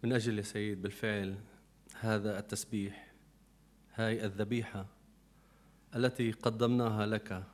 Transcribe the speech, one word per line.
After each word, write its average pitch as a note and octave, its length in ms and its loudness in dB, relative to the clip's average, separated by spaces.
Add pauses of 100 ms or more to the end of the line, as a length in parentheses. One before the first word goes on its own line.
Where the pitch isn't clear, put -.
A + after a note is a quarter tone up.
من A#2+ 100 4
أجل A2+ 240 2
يا G2+ 60 -2
سيد G#2 380 -4
بالفعل G2+ 580 -2 (600)
هذا G#2+ 400 0
التسبيح، G2+ 760 -6 (800)
هاي A2 320 0
الذبيحة G#2 600 -2 (1080)
التي B2 360 2
قدمناها A2+ 760 4
لك G#2 380 -2 (100)